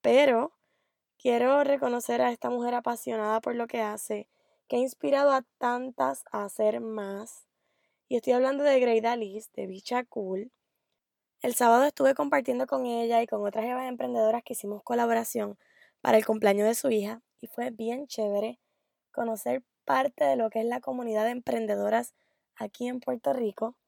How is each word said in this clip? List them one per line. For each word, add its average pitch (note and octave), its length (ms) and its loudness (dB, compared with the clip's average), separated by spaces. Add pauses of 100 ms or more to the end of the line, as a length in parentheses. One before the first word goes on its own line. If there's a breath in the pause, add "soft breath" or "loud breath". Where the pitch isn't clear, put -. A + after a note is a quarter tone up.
Pero C4 580 4 (600)
quiero B3+ 440 4
reconocer B3 580 0
a B3 120 2
esta A#3+ 180 -4
mujer A#3+ 240 -2
apasionada A3+ 680 -2
por A#3+ 140 -4
lo A#3 140 -4
que A#3+ 120 -4
hace, G#3+ 480 -6 (380)
que - 80 -6
ha A#3+ 60 2
inspirado C#4 500 2
a C4 120 2 (160)
tantas B3 760 -4
a G#3 100 -4
hacer G#3+ 380 0
más. G#3+ 640 -10 (640)
Y B3 80 -2
estoy B3 160 0
hablando C4 320 2
de C4+ 160 6
Greida A#3 340 2
Liz, G#3+ 380 -8
de G3 160 -8
Bicha G3+ 340 -4
Cool. G3+ 480 -8 (920)
El B3 120 -2
sábado A#3+ 300 6
estuve C4+ 320 2
compartiendo C4 500 0
con C4 200 -2
ella A#3 360 2
y A#3 60 -4
con G#3 180 -4
otras A3 200 -4
jevas B3+ 200 -4
emprendedoras A#3+ 560 0
que - 120 -10
hicimos G3+ 280 -10
colaboración A#3 760 -2 (440 soft breath)
para A3+ 180 6
el G#3+ 80 2
cumpleaños G#3 400 4
de A3+ 80 4
su C4+ 160 0
hija G#3+ 320 -2 (180)
y A#3 60 -14
fue A#3+ 240 -6
bien A#3 380 -8
chévere G#3+ 500 -4 (540)
conocer A#3 500 -4 (220)
parte C4 400 0
de C4+ 120 4
lo A3+ 140 0
que A3+ 100 -2
es A3 40 -2
la A#3+ 160 -2
comunidad A#3+ 440 -2
de A#3 60 2
emprendedoras A3+ 840 -2 (420)
aquí A3+ 320 -8
en B3+ 120 -6
Puerto B3+ 320 -2
Rico A#3 440 -4 (120)